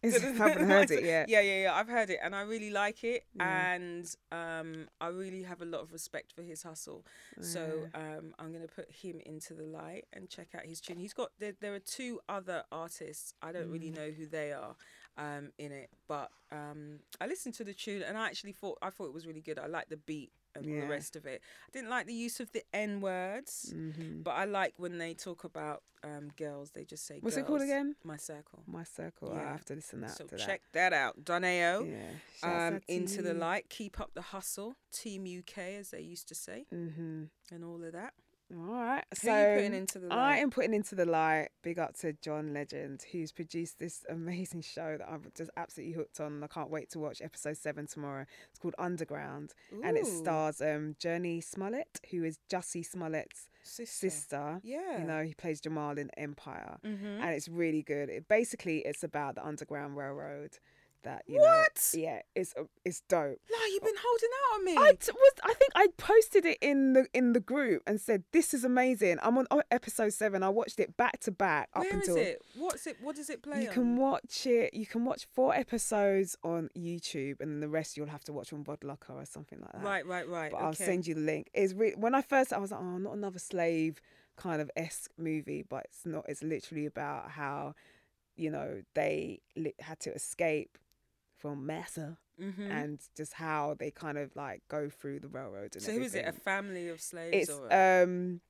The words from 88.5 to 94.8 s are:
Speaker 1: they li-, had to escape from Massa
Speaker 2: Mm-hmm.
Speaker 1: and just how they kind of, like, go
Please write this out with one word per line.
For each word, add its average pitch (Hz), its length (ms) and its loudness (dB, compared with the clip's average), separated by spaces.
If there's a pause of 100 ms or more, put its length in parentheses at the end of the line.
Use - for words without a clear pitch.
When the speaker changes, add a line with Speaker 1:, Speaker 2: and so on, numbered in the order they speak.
Speaker 1:
they 151 460 0 (140)
li-, 156 260 -4
had 160 180 -14
to - 120 -8
escape - 680 -2 (580)
from 143 280 -8
Massa 160 520 -8 (240)
Speaker 2:
Mm-hmm. 196 300 -8
Speaker 1:
and 147 280 -4 (160)
just 151 180 -10
how 151 440 -2
they 147 140 -6
kind 147 260 -8
of, 143 180 -8
like, 139 320 -10
go 151 220 -4